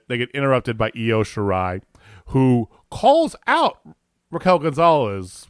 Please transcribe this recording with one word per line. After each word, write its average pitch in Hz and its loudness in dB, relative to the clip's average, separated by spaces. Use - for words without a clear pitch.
they 123 -6
get 123 -6
interrupted 131 -2
by 110 -2
Io 113 0
Shirai, 92 -4
who 127 2
calls 285 2
out 285 0
Raquel 175 2
Gonzalez, 139 -2